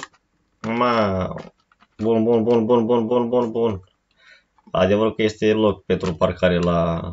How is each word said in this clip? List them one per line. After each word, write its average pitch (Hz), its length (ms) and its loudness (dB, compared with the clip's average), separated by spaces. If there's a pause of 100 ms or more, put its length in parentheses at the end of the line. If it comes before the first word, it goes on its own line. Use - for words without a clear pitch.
(600)
Ma. 110 640 -2 (680)
Bun, 110 260 0
bun, 113 200 2
bun, 117 220 2
bun, 120 200 2
bun, 117 220 0
bun, 120 220 0
bun, 120 220 0
bun. 117 320 -2 (880)
Adevărul 104 440 0
că - 60 -4
este 107 320 0
loc 107 320 0
pentru 90 300 -2
parcare 90 420 0
la 85 440 0 (120)